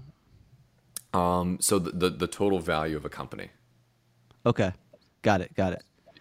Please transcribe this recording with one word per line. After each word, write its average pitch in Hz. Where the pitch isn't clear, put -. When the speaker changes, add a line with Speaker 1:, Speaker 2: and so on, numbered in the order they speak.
Speaker 1:
Um, 90
so 101
the, 82
the, 90
the 107
total 98
value 80
of 73
a 76
company. 64
Speaker 2:
Okay. 113
Got 101
it. -
Got 92
it. -